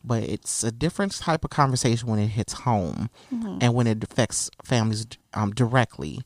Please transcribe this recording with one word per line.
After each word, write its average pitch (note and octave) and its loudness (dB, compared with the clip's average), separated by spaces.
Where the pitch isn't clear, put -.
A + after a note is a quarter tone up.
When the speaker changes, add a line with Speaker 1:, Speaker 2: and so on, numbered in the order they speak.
Speaker 1:
but A#2 0
it's - -4
a A2+ 0
different E3 -2
type - -2
of - -4
conversation B2 2
when G#2+ 2
it G#2 2
hits G#2 -2
home G2+ 0
Speaker 2:
Mm-hmm. A3+ -4
Speaker 1:
and A#2+ 4
when A#2+ 2
it A2 0
affects - -2
families, A2 2
um, G#2 0
directly. A2+ 0